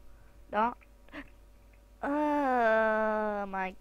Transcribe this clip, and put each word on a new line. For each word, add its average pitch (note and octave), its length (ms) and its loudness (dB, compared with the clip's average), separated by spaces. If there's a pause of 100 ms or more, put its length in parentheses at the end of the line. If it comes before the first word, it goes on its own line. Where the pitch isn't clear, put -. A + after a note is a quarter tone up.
(480)
Đó. A3+ 260 0 (1300)
Oh A3 1400 2
my F#3+ 320 -4